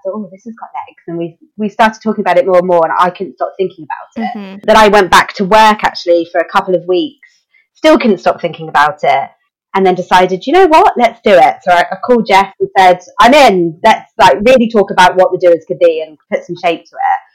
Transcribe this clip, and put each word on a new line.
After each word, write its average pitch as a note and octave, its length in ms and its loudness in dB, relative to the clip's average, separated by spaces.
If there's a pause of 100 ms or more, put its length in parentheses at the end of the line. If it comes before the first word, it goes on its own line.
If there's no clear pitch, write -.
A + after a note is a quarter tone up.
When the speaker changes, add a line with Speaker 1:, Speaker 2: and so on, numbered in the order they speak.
Speaker 1:
thought, F#3+ 100 -8
"Oh, G#3 160 -12
this F#3+ 140 -20
has A3+ 120 -18
got F#3 180 -20
legs." - 320 -18
And E3+ 120 -10
we, E3+ 200 -10 (180)
we G#3 120 -6
started A3 340 -2
talking G#3+ 200 -4
about F3+ 140 -2
it F3+ 100 2
more F#3 120 2
and F3+ 80 0
more, F3 180 2
and D#3+ 140 -2
I F3+ 120 0
couldn't F3 260 -12
stop - 200 -8
thinking F3 300 -8
about - 400 -12
it. - 100 -12
Speaker 2:
Mm-hmm. G3 280 -16
Speaker 1:
Then G#3+ 120 2
I A3 120 4
went G3 220 2
back F#3 240 2
to G#3 100 -6
work, G#3+ 400 2
actually, E3+ 460 -2
for F3 100 -2
a E3 80 -6
couple F#3+ 260 -2
of E3+ 120 -6
weeks, F3 420 -6 (460)
still D#4 240 2
couldn't G3+ 200 0
stop - 220 -4
thinking D#3+ 280 -10
about D3 340 -2
it, C#3 280 -2 (440)
and F#3+ 100 0
then F3+ 120 2
decided, F3+ 500 -2
"You C4+ 60 -4
know F#4 140 4
what, E4 320 2
let's - 240 -2
do G#3+ 100 2
it." D#3+ 300 4
So F3+ 100 -2
I, F3 80 2 (100)
I F#3 140 -8
called A#3+ 240 0
Jess G3 320 0
and G3 80 -4 (100)
said, F3+ 200 4 (200)
"I'm A#3 160 4
in, F#3 480 2
let's, - 360 0
like, F#3 180 4 (100)
really A#3+ 240 2
talk G3+ 220 0
about F3+ 240 2
what F#3 160 2
the F#3 120 -4
Doers E3+ 220 2
could E3+ 140 -10
be D#3+ 260 0
and D#3 100 -20 (140)
put G3 140 -6
some F3 180 -14
shape E3+ 220 -4
to - 120 -20
it." - 220 -4 (160)